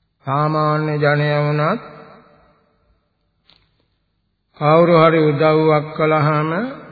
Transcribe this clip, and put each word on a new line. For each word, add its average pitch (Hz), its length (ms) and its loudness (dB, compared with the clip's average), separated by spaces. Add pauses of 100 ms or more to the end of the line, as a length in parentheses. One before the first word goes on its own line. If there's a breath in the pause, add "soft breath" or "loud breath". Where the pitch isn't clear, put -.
(260)
සාමාන්‍ය 151 720 -2
ජනයා 147 460 0
වුණත් 151 400 -2 (2750)
කවුරු 165 400 4
හරි 160 240 4
උදව්වක් 156 720 2
කළාම 156 600 -2 (400)